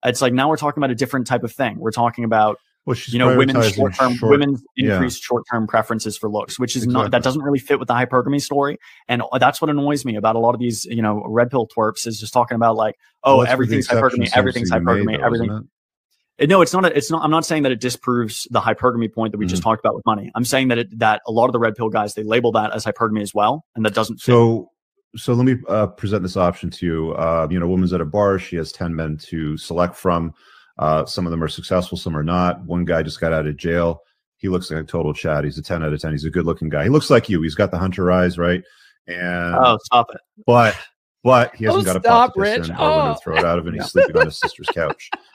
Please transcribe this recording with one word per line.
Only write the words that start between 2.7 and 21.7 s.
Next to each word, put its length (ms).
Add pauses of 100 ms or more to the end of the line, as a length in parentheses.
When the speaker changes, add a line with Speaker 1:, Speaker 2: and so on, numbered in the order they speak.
Speaker 2:
Well, 100
she's 180
Speaker 1:
you 60
know, 180
women's 220
Speaker 2:
prioritizing 160
Speaker 1:
short-term, 400
Speaker 2:
short-, 160
Speaker 1:
women's 320 (120)
Speaker 2:
yeah. 180
Speaker 1:
increased 300
short-term 440
preferences 500
for 120
looks, 300
which 160
is 120
not, 120 (120)
that 60
Speaker 2:
Exactly. 60
Speaker 1:
doesn't 200
really 160
fit 200
with 80
the 80
hypergamy 460
story. 360 (300)
And 140 (180)
that's 220
what 80
annoys 360
me 100
about 200
a 40
lot 160
of 40
these, 260
you 160
know, 260
red 240
pill 160
twerps 400
is 120
just 140
talking 220
about, 200
like, 200 (280)
"Oh, 140
Speaker 2:
Well, 80
that's 40
where 180
the 60
Speaker 1:
everything's 120
Speaker 2:
exception 340
Speaker 1:
hypergamy, 60
Speaker 2:
seems 120
Speaker 1:
everything's 340
Speaker 2:
to 80
be 60
made, 80 (140)
Speaker 1:
hypergamy, 120
Speaker 2:
though, 60
Speaker 1:
everything." 260
Speaker 2:
isn't 120 (760)
it? 60
Speaker 1:
Uh, 40
no, 140
it's 120
not 120
a, 120
it's 120
not, 140
I'm 80
not 140
saying 180
that 80
it 80
disproves 720
the 80
hypergamy 520
point 200
that 80
we 80
just 140
Speaker 2:
Mm-hmm. 80
Speaker 1:
talked 100
about 160
with 100
money. 300
I'm 100
saying 220
that 100
it, 220
that 260
a 60
lot 160
of 60
the 60
red 160